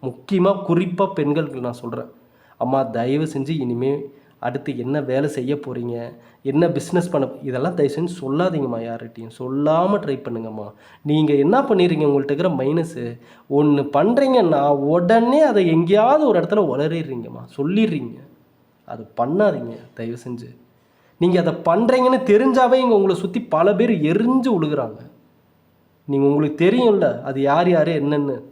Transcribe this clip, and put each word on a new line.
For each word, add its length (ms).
முக்கியமா 500
குறிப்பா 460
பெண்களுக்கு 480
நான் 220
சொல்றேன், 280
அம்மா 260
தயவு 420
செஞ்சு 360
இனிமே 320
அடுத்து 400
என்ன 220
வேலை 280
செய்ய 260
போறீங்க, 400
என்ன 260
பிசினஸ் 420
பண்ண, 180
இதெல்லாம் 320
தயவு 200
செஞ்சு 260
சொல்லாதீங்கம்மா 600
யார்கிட்டயும். 580
சொல்லாம 600
ட்ரை 200
பண்ணுங்கம்மா. 500
நீங்க 320
என்ன 260
பண்ணிடுறீங்க, 460
உங்கள்ட்ட 260
இருக்கிற 180
மைனஸு, 560
ஒண்ணு 420
பண்றீங்கன்னா 720
உடனே 560
அதை 240
எங்கேயாவது 600
ஒரு 120
இடத்துல 280
உளறிடுறீங்கம்மா, 760
சொல்லிடுறீங்க. 640
அது 140
பண்ணாதீங்க 580
தயவு 240
செஞ்சு. 300
நீங்க 200
அதை 120
பண்றீங்கன்னு 580
தெரிஞ்சாவே 540
இங்க 180
உங்களை 220
சுத்தி 260
பல 320
பேர் 180
எரிஞ்சு 480
உழுகுறாங்க. 500
நீங்க, 180
உங்களுக்கு 320
தெரியும்ல 480
அது 180
யார் 280
யாரு 240
என்னன்னு. 440